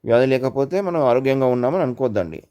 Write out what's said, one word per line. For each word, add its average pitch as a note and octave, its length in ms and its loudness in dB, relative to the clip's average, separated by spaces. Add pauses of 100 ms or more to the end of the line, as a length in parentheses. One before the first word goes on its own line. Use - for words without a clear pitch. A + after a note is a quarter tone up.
వ్యాధి A#2 220 4
లేకపోతే C3+ 540 0
మనం F3 200 -4
ఆరోగ్యంగా C3+ 460 2
ఉన్నామని B2+ 360 0
అనుకోవద్దండి. A2+ 680 -4